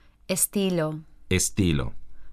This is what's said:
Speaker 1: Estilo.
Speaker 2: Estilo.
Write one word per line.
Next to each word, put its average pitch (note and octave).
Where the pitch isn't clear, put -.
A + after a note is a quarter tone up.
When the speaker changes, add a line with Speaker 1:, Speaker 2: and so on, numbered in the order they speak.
Speaker 1:
Estilo. F3
Speaker 2:
Estilo. E2+